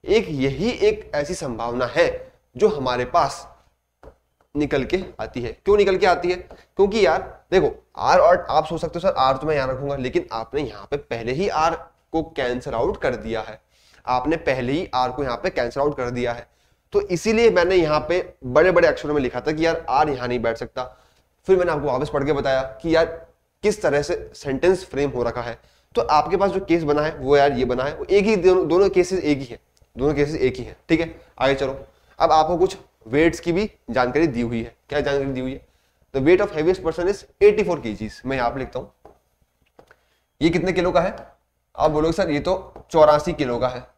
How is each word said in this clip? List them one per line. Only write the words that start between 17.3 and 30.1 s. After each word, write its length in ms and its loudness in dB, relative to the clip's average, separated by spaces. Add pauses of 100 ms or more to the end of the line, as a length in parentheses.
मैंने 260 4
यहां 240 4
पे 340 -4 (100)
बड़े-बड़े 440 4
अक्षरों 260 -2
में 80 2
लिखा 200 -4
था 100 -4
कि 140 -2
यार 240 -2
आर 200 2
यहां 180 -4
नहीं 120 -2
बैठ 180 -2
सकता। 260 -8 (640)
फिर 100 6
मैंने 140 2
आपको 160 -2
वापस 220 -2
पढ़ 160 -2
के 80 0
बताया 280 0
कि 340 -4
यार 100 4 (580)
किस 180 0
तरह 200 2
से 340 -6
सेंटेंस 500 0
फ्रेम 240 -4
हो 140 -4
रखा 180 -4
है। 180 -10 (360)
तो 60 2
आपके 360 2
पास 140 2
जो 140 -6
केस 180 2
बना 180 2
है 160 -4
वो 200 2
यार 140 6
ये 140 0
बना 180 -2
है, 120 -6
वो 100 -10
एक 200 4
ही, 100 4
दोनों, 320 4
दोनों 220 4
केसेस 300 0
एक 180 0
ही 80 -10
है, 140 -16 (380)
दोनों 160 0